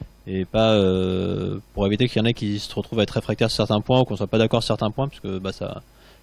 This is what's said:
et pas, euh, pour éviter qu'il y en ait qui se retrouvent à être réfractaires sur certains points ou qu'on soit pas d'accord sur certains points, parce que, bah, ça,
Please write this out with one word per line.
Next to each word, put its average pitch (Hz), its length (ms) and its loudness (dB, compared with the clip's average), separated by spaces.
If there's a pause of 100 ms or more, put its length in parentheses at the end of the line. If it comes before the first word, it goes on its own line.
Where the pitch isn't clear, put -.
(260)
et 95 180 -2
pas, 110 300 4
euh, 92 840 0 (140)
pour 101 140 0
éviter 104 200 2
qu'il 117 140 0
y - 20 2
en 113 40 0
ait 117 80 2
qui 104 240 -4
se - 160 -10
retrouvent 110 260 -2
à - 20 4
être 101 100 0
réfractaires 113 380 0
sur 107 160 0
certains 104 140 2
points 127 200 2
ou 127 40 4
qu'on 110 120 -4
soit 98 100 -4
pas 113 120 0
d'accord 113 240 2
sur 110 140 -2
certains 107 140 -2
points, 135 180 -4
parce - 120 -14
que, 95 180 -6
bah, 95 140 -6
ça, - 300 -10 (400)